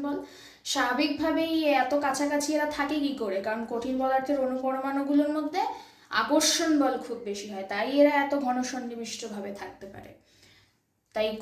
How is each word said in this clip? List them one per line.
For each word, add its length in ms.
বল। 120
স্বাভাবিকভাবেই 840
এত 100
কাছাকাছি 520
এরা 200
থাকে 280
কি 80
করে? 240
কারণ 160
কঠিন 300
পদার্থের 420
অণু 200
পরমাণুগুলোর 720
মধ্যে 260
আকর্ষণ 560
বল 160
খুব 140
বেশি 240
হয়, 200
তাই 160
এরা 120
এত 80
ঘন 180
সন্নিবিষ্টভাবে 880
থাকতে 320
পারে। 180
তাই 140